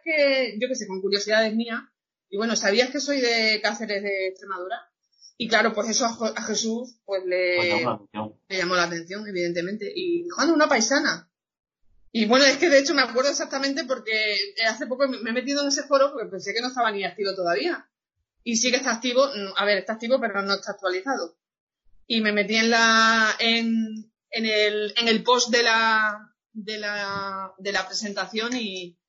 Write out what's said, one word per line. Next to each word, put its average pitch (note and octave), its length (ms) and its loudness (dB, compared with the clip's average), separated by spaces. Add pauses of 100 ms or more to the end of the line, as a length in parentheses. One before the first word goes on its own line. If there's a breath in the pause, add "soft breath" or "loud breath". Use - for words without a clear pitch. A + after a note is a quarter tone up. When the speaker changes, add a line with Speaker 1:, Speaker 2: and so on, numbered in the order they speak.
Speaker 1:
que", C4+ 560 2
yo B3+ 80 0
qué C4 80 -4
sé, G#3 100 -8
con F#3+ 140 -6
curiosidades G#3 540 0
mías, A#3 260 -4 (500)
y G3 60 -8
bueno, A3 200 -2
"¿sabías A3+ 340 2
que C#4+ 100 -4
soy C#4 200 -2
de A3+ 420 2
Cáceres G#3+ 420 -4
de G3 240 -2
Extremadura?". F#3+ 480 -8 (640 soft breath)
Y A#3 60 -2
claro, A3 260 2
pues G#3+ 180 -4
eso A3 140 0
a A#3 80 2
Jo-, A3 240 -4
a A3 60 -6
Jesús, A3+ 640 -4
pues F#3+ 200 -4
le F3+ 300 2
Speaker 2:
Pues F3 140 2
llamó E3+ 220 0
la - 40 -2
atención. G#3 400 -10 (140)
Speaker 1:
le F#3+ 100 -6
llamó F3+ 160 0
la F3+ 80 4
atención, F3 460 -6
evidentemente, F3+ 680 -4
y F3 300 -2
dijo, - 160 -6
"Anda, D#4 120 4
una D4+ 160 6
paisana". B3+ 600 0 (800)
Y A3+ 160 0
bueno, B3+ 200 6
es C4+ 100 6
que E4+ 140 2
de C#4 100 8
hecho D#4+ 140 0
me C4+ 80 4
acuerdo B3 280 0
exactamente C#4 540 -4
porque B3 280 -4 (540)
hace A3 220 -2
poco B3+ 180 4
me, B3 140 -4
me A3+ 100 -4
he - 40 -2
metido C#4 280 0
en C#4+ 60 0
ese C#4+ 160 0
foro C#4 260 4
porque A3+ 200 -6
pensé F#3+ 240 -8
que A#3 60 -2
no B3+ 80 -4
estaba A#3+ 220 0
ni G3+ 140 -4
activo F#3+ 320 -4
todavía. G3 520 -2 (540)
Y A#3 140 -2
sí B3 160 2
que B3 60 2
está C4+ 160 -2
activo, B3 340 2
mm, G3+ 280 -8
a G3+ 80 2
ver, G3+ 140 2
está A3 140 -6
activo, A#3 260 0
pero G3+ 240 -2
no G3 120 -2
está G3 180 -6
actualizado. F#3+ 640 -4 (720)
Y A#3 140 2
me G#3 100 2
metí G#3 240 0
en A3+ 140 4
la, A3+ 680 4
en, A3+ 720 0 (200)
en A3+ 160 -4
el, G#3 500 0
en A#3 100 0
el A3+ 160 4
post B3 280 2
de A#3+ 120 4
la, A3 720 2 (180)
de G#3+ 260 -10
la, G3 800 -6
de G3 140 -6
la F#3+ 140 -2
presentación G#3 720 -4
y, F#3 420 -8 (100)